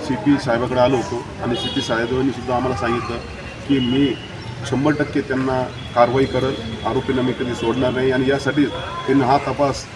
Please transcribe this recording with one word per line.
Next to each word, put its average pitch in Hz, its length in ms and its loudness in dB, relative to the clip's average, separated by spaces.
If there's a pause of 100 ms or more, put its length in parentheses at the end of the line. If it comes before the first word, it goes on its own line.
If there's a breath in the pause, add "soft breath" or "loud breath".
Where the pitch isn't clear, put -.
सीपी 131 400 2
साहेबाकडे 123 360 0
आलो 127 160 6
होतो 117 280 -2 (180)
आणि 120 140 -2
सीपी 127 240 -2
साहेबांनी 127 500 0
सुद्धा 123 260 -2
आम्हाला 127 200 0
सांगितलं 117 400 -2 (520)
की 139 100 4
मी 127 360 2 (520)
शंभर 139 260 2
टक्के 147 280 0
त्यांना 131 420 0 (320)
कारवाई 120 300 6
करेल, 120 640 -2
आरोपींना 127 360 0
मी 127 100 0
कधी 123 220 -4
सोडणार 123 380 0
नाही 131 180 2
आणि 131 200 2
यासाठी 135 340 2 (420)
त्यांनी 139 180 4
हा 147 140 4
तपास 135 460 0 (120)